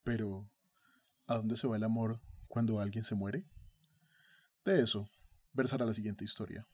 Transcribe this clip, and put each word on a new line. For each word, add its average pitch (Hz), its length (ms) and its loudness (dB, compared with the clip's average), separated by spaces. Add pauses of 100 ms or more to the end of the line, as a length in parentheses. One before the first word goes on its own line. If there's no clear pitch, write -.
Pero, 104 440 -2 (760)
¿a 120 80 2
dónde 113 220 0
se 135 100 -2
va 117 80 2
el 107 80 0
amor 113 380 2 (260)
cuando 113 320 2
alguien 104 260 -2
se 107 120 -2
muere? 101 280 -2 (1200)
De 190 160 6
eso 107 300 0 (420)
versará 127 340 2
la 110 60 2
siguiente 104 300 -4
historia. - 520 -6